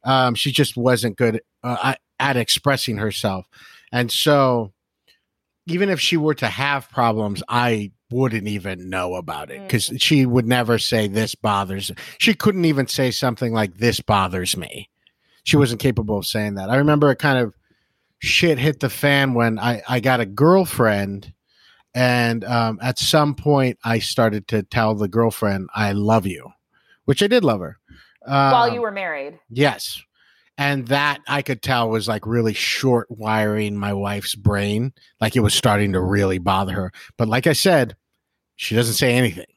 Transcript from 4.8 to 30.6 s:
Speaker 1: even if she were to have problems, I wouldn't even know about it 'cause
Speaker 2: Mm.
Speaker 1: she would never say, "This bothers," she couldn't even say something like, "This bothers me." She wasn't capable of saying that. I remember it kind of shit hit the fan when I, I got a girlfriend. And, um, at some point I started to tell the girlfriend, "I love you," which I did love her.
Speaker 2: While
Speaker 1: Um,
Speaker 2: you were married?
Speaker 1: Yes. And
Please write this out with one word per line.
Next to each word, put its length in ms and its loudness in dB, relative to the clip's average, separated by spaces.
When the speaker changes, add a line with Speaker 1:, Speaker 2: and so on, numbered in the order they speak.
Speaker 1:
even 220 0
if 100 0
she 180 0
were 180 2
to 120 -4
have 420 -2
problems, 580 0
I 440 0
wouldn't 380 -2
even 420 -6
know 260 -4
about 360 -10
it 180 -14
'cause 200 0
Speaker 2:
Mm. 120 -6
Speaker 1:
she 240 4
would 220 2
never 320 2
say, 280 0
"This 280 -2
bothers," 560 -4
she 160 2
couldn't 320 0
even 220 2
say 240 0
something 420 -2
like, 240 -2
"This 240 2
bothers 560 0
me." 320 -12
She 120 0
wasn't 260 2
capable 360 0
of 80 -6
saying 300 -4
that. 140 -8
I 80 2
remember 340 4
it 80 0
kind 180 2
of 160 -2
shit 380 2
hit 240 0
the 80 -2
fan 460 2
when 240 2
I, 280 -2
I 140 0
got 180 2
a 60 0
girlfriend. 1040 2
And, 520 2
um, 360 0
at 180 -4
some 360 2
point 500 2
I 140 2
started 500 0
to 140 0
tell 320 0
the 120 -2
girlfriend, 680 0
"I 180 0
love 320 2
you," 240 -8
which 180 2
I 40 2
did 180 4
love 160 2
her. 160 -10
Speaker 2:
While 440 4
Speaker 1:
Um, 40 -4
Speaker 2:
you 80 -6
were 100 -4
married? 480 -8
Speaker 1:
Yes. 520 -2
And 320 -2